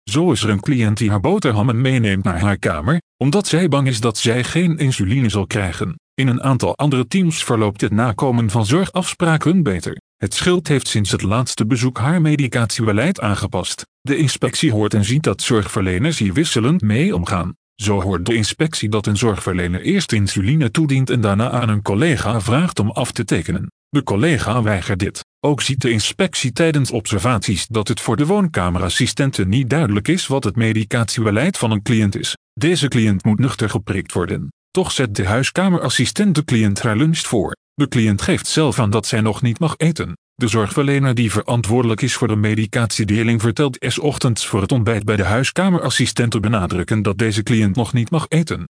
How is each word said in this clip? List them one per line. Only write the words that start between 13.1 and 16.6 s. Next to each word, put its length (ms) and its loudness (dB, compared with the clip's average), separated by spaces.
aangepast. 680 -4
De 160 -2
inspectie 560 0
hoort 220 0
en 100 4
ziet 180 0
dat 200 0
zorgverleners 760 0
hier 140 0
wisselend 500 2